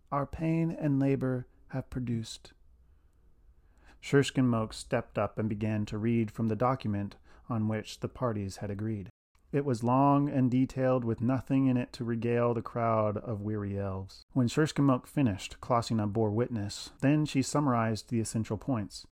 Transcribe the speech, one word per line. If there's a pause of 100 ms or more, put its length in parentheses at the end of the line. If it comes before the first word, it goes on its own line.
our
pain
and
labor (200)
have
produced." (1500)
Sherskimok
stepped
up
and
began
to
read
from
the
document (320)
on
which
the
parties
had
agreed. (440)
It
was
long
and
detailed,
with
nothing
in
it
to
regale
the
crowd
of
weary
elves.
When
Sherskimok
finished,
Klossina
bore
witness. (100)
Then
she
summarized
the
essential
points. (100)